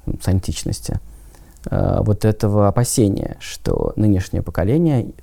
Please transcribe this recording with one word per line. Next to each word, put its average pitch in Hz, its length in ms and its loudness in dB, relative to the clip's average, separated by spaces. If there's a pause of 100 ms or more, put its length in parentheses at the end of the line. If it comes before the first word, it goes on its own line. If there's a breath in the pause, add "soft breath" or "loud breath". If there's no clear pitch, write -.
м, - 160 -4
с - 60 -10
античности, - 720 -2 (680 soft breath)
э, 92 320 2
вот 104 240 0
этого 104 420 2
опасения, 104 720 0
что - 560 -4
нынешнее 92 460 2
поколение 127 800 0